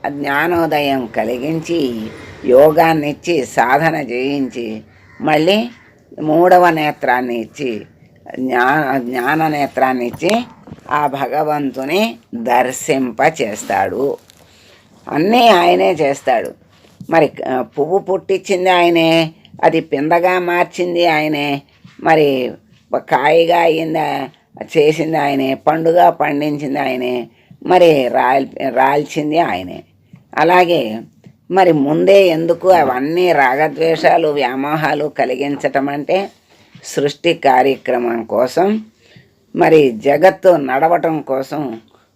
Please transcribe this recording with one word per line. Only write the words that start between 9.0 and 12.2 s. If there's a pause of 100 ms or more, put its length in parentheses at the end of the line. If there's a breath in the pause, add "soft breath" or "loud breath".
నేత్రాన్ని
ఇచ్చి (460)
ఆ
భగవంతుని (180)